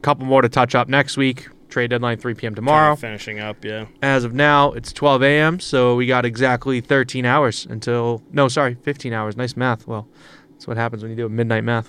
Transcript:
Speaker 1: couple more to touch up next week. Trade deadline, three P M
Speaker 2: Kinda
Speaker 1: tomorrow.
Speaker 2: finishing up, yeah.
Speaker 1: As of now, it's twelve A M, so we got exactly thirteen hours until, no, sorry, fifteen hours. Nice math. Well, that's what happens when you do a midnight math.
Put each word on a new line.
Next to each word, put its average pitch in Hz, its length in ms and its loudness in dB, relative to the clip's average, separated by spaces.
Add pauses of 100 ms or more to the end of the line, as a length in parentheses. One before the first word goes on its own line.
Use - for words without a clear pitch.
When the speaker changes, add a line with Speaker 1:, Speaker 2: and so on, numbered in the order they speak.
Speaker 1:
couple 143 240 0
more 131 160 6
to 120 80 2
touch 127 260 2
up 127 140 0
next 139 260 0
week. 131 320 -2 (220)
Trade 120 220 -2
deadline, 120 260 -2
three 123 160 -6
P 110 120 -8
M 113 60 -6
Speaker 2:
Kinda 104 60 -12
Speaker 1:
tomorrow. 151 400 4
Speaker 2:
finishing 107 420 -10
up, 107 240 -10
yeah. 107 220 -8 (160)
Speaker 1:
As 135 240 2
of 117 80 -6
now, 143 400 4
it's 117 180 -10
twelve 135 320 2
A 147 160 4
M, 160 220 2
so 123 340 2
we 123 100 0
got 123 200 2
exactly 127 560 0
thirteen 131 440 0
hours 127 440 0
until, 117 520 -4 (120)
no, 139 160 4
sorry, 131 320 0
fifteen 139 320 -6
hours. 110 240 -6
Nice 123 180 -6
math. 123 320 -2
Well, 107 200 -8 (440)
that's - 160 -20
what 120 80 -6
happens 117 260 -4
when 110 100 -12
you 113 40 -10
do 117 120 -4
a - 20 -8
midnight 113 340 0
math. 117 260 -2